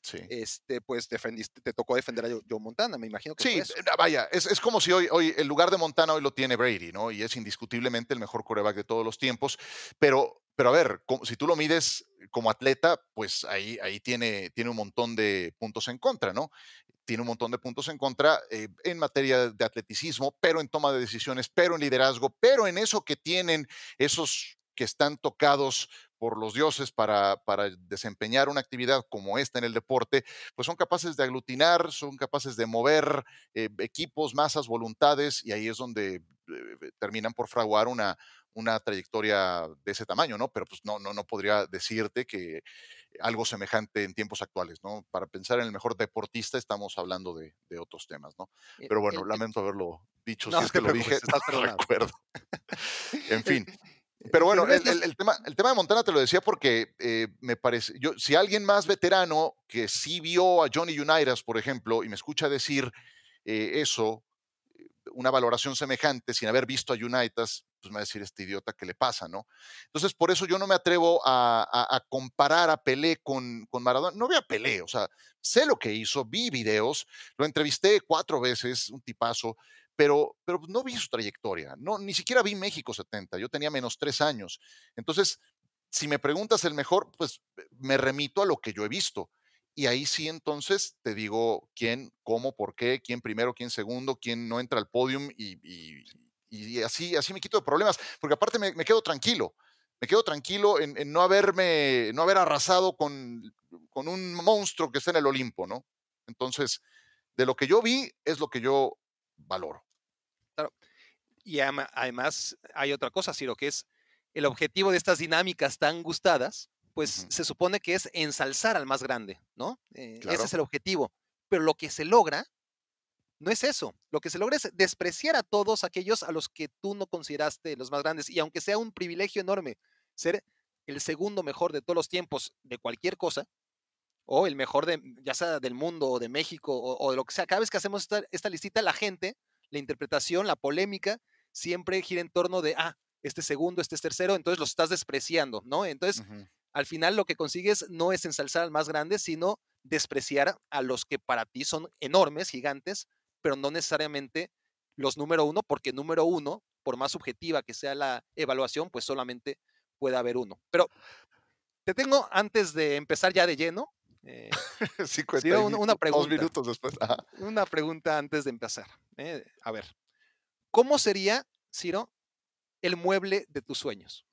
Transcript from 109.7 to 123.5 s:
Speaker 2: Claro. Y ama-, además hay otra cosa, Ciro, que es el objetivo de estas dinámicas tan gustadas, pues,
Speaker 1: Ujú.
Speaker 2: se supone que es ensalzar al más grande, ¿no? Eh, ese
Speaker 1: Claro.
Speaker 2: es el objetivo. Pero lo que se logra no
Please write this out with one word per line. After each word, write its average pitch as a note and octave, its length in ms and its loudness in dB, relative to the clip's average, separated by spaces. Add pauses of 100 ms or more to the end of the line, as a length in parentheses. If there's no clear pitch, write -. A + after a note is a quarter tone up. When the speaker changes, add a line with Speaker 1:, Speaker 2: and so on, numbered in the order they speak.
Speaker 2:
Claro. D3+ 180 -6 (720)
Y D#3+ 160 -4
ama-, C3+ 320 -2
además B2+ 640 -4 (160)
hay C#3+ 180 -2
otra C3+ 200 -4
cosa, F#3 220 -2
Ciro, B2+ 220 -6
que C#3 120 -4
es - 180 -6 (480)
el D3 120 0
objetivo F#3 460 2
de F3+ 60 4
estas E3 220 2
dinámicas E3 580 0
tan E3 260 0
gustadas, D#3+ 640 0 (260)
pues, D3 240 -4
Speaker 1:
Ujú. F#2 120 -12
Speaker 2:
se D#3+ 140 -2
supone F3+ 340 0
que F3 140 -2
es - 200 -2
ensalzar D#3 640 0
al D3 100 0
más C3+ 180 -2
grande, A#2 360 -6 (160)
¿no? F#3+ 240 -8 (140)
Eh, A#2 220 -16
ese A2+ 60 -20
Speaker 1:
Claro. - 220 0
Speaker 2:
es - 100 -4
el E3+ 60 -2
objetivo. D3 540 -2 (340)
Pero E3+ 160 2
lo D#3 120 4
que D#3 140 -12
se - 140 -8
logra F#3+ 420 6 (920)
no E3 120 -2